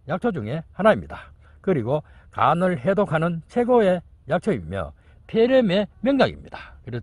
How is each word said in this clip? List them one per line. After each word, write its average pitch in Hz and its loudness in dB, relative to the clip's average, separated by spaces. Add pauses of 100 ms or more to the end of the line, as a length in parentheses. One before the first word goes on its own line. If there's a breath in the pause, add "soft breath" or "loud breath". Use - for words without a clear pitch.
약초 190 -4
중에 135 -6
하나입니다. 180 0 (280 soft breath)
그리고 131 -2 (300 soft breath)
간을 160 2
해독하는 170 -2
최고의 226 2 (260)
약초이며 95 -4 (360 soft breath)
폐렴의 220 2 (140)
명약입니다. 202 -2 (100)
그리-, 120 -8